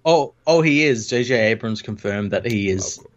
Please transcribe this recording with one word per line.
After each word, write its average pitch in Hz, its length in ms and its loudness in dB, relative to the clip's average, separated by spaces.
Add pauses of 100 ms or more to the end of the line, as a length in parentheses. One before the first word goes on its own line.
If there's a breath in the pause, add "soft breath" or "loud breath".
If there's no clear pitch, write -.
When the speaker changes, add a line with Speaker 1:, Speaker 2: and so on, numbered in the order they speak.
Speaker 1:
Oh, 160 300 2 (120)
oh, 165 140 4
he 151 240 2
is. 120 240 0
J 123 160 0
J 113 280 2
Abrams 110 280 -4
confirmed 104 520 -6
that 95 120 -2
he 104 240 -2
is 92 300 -4
Speaker 2:
Oh, - 60 -20
cool. - 120 -20